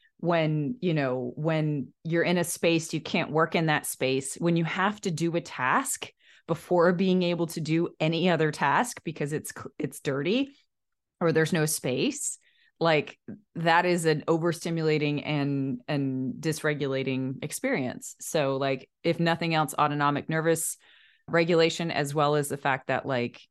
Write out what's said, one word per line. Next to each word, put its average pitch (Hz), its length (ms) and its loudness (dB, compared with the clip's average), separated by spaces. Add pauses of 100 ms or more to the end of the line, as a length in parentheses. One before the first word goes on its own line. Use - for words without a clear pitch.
(220)
when, 156 600 0
you 175 120 0
know, 127 420 0
when 151 540 -2 (140)
you're 165 200 2
in 175 140 2
a 170 60 2
space, 165 500 0
you 160 60 0
can't 160 320 -4
work 160 240 2
in 165 120 2
that 151 180 0
space, 135 500 -2
when 170 220 2
you 170 80 2
have 190 340 -2
to 196 120 -4
do 160 240 -2
a 170 60 0
task 160 720 -2 (340)
before 170 460 2
being 185 320 2
able 175 240 0
to 165 140 -6
do 160 280 0 (120)
any 165 280 2
other 160 220 2
task 151 540 0
because 151 260 -6
it's - 240 -6
cl-, - 220 -14
it's - 240 -6
dirty 170 480 0 (720)
or 165 100 4
there's 160 220 2
no 156 120 2
space, 151 720 -2 (440)
like, 160 380 0 (360)
that 170 300 4
is 175 200 2
an 156 220 2
overstimulating 156 1000 0
and, 139 640 -2
and 135 480 -2
dysregulating 135 1080 -2
experience. 156 800 -6
So, 135 340 0
like, 135 340 -2 (140)
if 165 160 0
nothing 165 340 0
else, 156 240 0
autonomic 147 520 0
nervous 160 480 0 (500)
regulation, 165 640 2
as 143 240 -2
well 147 200 4
as 143 120 0
the 139 100 -6
fact 131 300 -2
that, 131 180 0
like, 120 460 -2